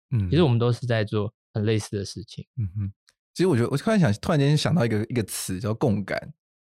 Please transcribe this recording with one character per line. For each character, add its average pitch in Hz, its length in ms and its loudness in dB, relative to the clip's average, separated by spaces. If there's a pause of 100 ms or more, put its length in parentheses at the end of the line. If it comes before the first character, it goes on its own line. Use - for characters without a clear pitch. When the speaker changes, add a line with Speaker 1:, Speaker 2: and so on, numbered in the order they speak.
(120)
Speaker 1:
嗯。 101 180 0
Speaker 2:
其 127 60 2
实 175 60 6
我 156 60 4
们 120 100 4
都 120 140 2
是 120 140 -6
在 113 180 0
做 107 300 -4 (180)
很 107 120 -2
类 110 140 2
似 - 200 -6
的 98 60 -4
事 - 200 -12
情。 - 220 -16 (100)
Speaker 1:
嗯 107 200 -4
哼。 98 160 -4 (420)
其 - 80 0
实 185 60 4
我 151 80 2
觉 113 60 2
得， 127 60 0
我 139 80 -2
突 214 140 -2
然 220 80 4
想， 131 160 4
突 - 160 -4
然 160 80 4
间 143 180 4
想 - 180 2
到 123 120 4
一 - 20 0
个， 107 220 0
一 - 20 -6
个 123 120 0
词 - 360 -8
叫 107 140 -2
共 104 300 0
感。 - 280 -8 (360)